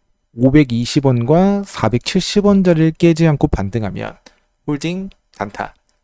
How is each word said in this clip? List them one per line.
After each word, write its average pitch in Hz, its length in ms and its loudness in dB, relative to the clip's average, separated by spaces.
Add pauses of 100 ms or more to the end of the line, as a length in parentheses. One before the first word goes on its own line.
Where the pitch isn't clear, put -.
(340)
오백이십 127 720 2
원과 160 600 2
사백칠십 - 800 -2
원 196 180 4
자리를 160 280 2
깨지 165 360 2
않고 151 180 0
반등하면 107 720 -6 (500)
홀딩 170 440 -6 (260)
단타, 104 380 -10 (300)